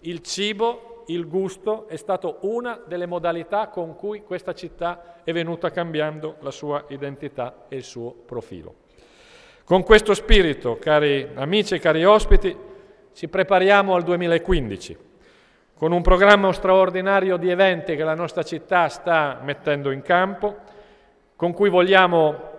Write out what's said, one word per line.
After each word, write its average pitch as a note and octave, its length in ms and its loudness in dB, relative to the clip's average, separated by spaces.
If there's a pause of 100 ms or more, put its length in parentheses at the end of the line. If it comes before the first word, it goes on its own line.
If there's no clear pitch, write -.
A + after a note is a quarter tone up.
Il E3+ 220 -12
cibo, G#3+ 840 -6
il E3+ 200 -6
gusto, F#3+ 600 -6
è D#3+ 80 -14
stato F#3 460 -6
una A#3 440 -6
delle F3 200 -8
modalità F3 640 -4
con E3 280 -10
cui G#3 260 -10
questa F3+ 320 -10
città E3+ 680 -10
è E3+ 80 -6
venuta E3+ 380 -4
cambiando D3+ 720 -6
la C#3 100 -12
sua D3 380 -8
identità C3+ 800 -12
e C#3+ 80 -12
il B2 80 -12
suo A#2+ 280 -14
profilo. F2 640 -14 (880)
Con F#3 200 2
questo G#3+ 300 6
spirito, E3+ 640 2
cari D3 560 0
amici F#3 400 -2
e E3+ 40 -2
cari D#3+ 260 2
ospiti, G3+ 520 6 (560)
ci - 160 -14
prepariamo F#3+ 680 4
al F3 80 0
duemilaquindici, E3+ 960 -2 (760)
con D#3+ 160 -2
un F3 100 0
programma G3 500 6
straordinario F#3 840 2
di F3 140 -2
eventi F3 440 0
che D3 80 -4
la D#3 120 -2
nostra E3 280 -6
città E3 460 -2
sta D3 540 -2
mettendo C#3+ 480 -4
in C3+ 120 -6
campo, F#3+ 540 -2 (800)
con F3 160 -2
cui G3 160 2
vogliamo F3 800 4 (100)